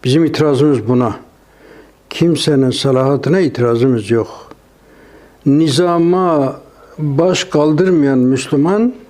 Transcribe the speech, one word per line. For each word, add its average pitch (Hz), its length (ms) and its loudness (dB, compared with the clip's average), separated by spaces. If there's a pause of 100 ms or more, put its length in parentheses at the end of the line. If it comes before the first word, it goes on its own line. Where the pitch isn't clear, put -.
Bizim 147 220 2
itirazımız 143 600 0
buna. 123 280 0 (920)
Kimsenin 143 640 0
salahatına 135 680 0
itirazımız 120 720 -2
yok. - 380 -4 (960)
Nizama 165 1120 0 (380)
baş 156 460 -2
kaldırmayan 151 760 2
Müslüman 151 760 0 (160)